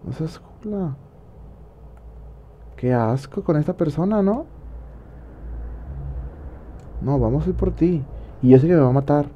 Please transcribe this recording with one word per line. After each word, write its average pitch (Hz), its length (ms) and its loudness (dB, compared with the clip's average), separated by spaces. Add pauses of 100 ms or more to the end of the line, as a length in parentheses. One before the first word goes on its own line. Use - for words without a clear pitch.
No 123 100 -8
seas 160 260 -6
culo. 190 560 -6 (1800)
Qué 127 160 2
asco 123 500 0
con 160 140 2
esta 151 180 0
persona, 175 460 0
¿no? 220 240 0 (2500)
No, 135 180 2
vamos 127 260 2
a 180 40 0
ir 175 60 -2
por - 180 0
ti. 165 280 2 (400)
Y 127 80 6
yo 131 100 12
sé 147 80 4
que 180 60 6
me 165 60 8
va 131 100 6
a 127 40 4
matar. 143 320 2 (100)